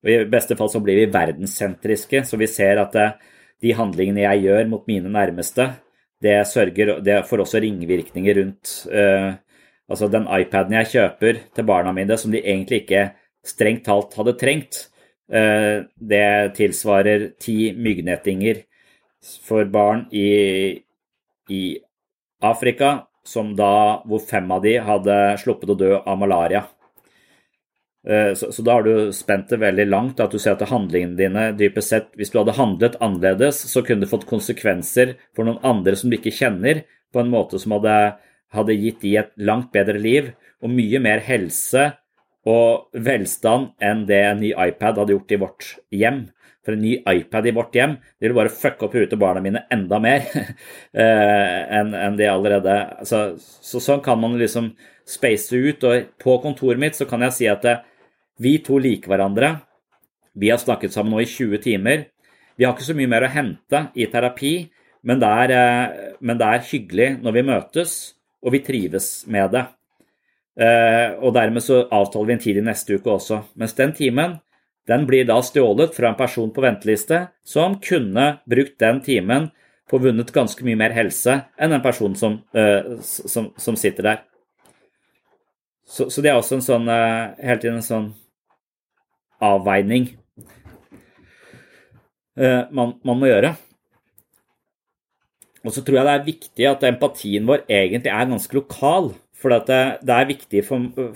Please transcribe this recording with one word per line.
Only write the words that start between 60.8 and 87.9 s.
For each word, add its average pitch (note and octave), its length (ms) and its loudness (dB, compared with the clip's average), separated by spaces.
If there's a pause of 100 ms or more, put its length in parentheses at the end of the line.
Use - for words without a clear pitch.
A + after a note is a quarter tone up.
sammen G#2+ 200 -2
nå A2+ 80 0
i A#2 80 -2
tjue G#2 320 -4
timer. A#2+ 460 -2 (500)
Vi B2 80 4
har B2 100 0
ikke C3 160 -8
så D#3+ 60 -4
mye C3 120 0
mer A#2 160 2
å C3 80 -6
hente C#3+ 500 -4 (140)
i A2+ 120 0
terapi, B2 460 -2 (500)
men B2 160 0
det G#2+ 120 4 (120)
er, B2+ 120 2
eh, A#2+ 640 0
men A#2 160 -2
det A2 100 2
er A#2+ 220 0
hyggelig A2+ 420 0 (140)
når A2+ 120 0
vi C3 120 2
møtes, D#3 500 -4 (420)
og B2+ 120 0
vi C3+ 120 0
trives G2 480 -4 (160)
med G2 280 0
det. B2+ 80 -2 (920)
Eh, A#2 540 4 (100)
og B2 120 2
dermed A#2 280 2
så B2 240 4
avtaler G#2+ 400 0
vi A#2+ 80 0
en A2+ 80 -8
tid G2+ 160 0
i G#2+ 60 -2
neste G#2 320 -2
uke G#2+ 160 -2
også. G#2+ 260 -4 (200)
Mens A2+ 180 -6
den C#3 180 0
timen, D#3 440 -2 (500)
den C3 180 2
blir B2+ 200 4
da A#2 180 4
stjålet B2+ 500 2
fra A#2 160 0
en - 80 -8
person A#2 320 -4
på C3 120 -2
venteliste B2 640 0 (200)
som F#3 320 0
kunne C3+ 680 -2
brukt C3+ 320 0
den A#2 240 2
timen B2+ 460 0 (380)
på C3+ 120 2
vunnet A#2+ 340 0
ganske B2+ 300 -2
mye A2+ 140 0
mer A2+ 160 2
helse A#2+ 420 0 (220)
enn D#3 160 2
en B2+ 80 -2
person G#2+ 320 -2
som, G#2+ 240 -2 (180)
eh, G#2+ 420 2
s-, - 320 -10
som, A2+ 260 -4
som A2+ 220 -6
sitter G2 300 -2
der. A2 140 -4 (1600)
Så, - 220 -6
så C#3+ 140 -4
det D3 80 4
er B2 80 4
også C3 200 -2
en B2+ 60 -6
sånn, A#2 260 0
eh, A2+ 400 0 (120)
hele A#2+ 200 0
tiden A#2 160 -4
en A2 80 -10
sånn G#2+ 240 -6 (1300)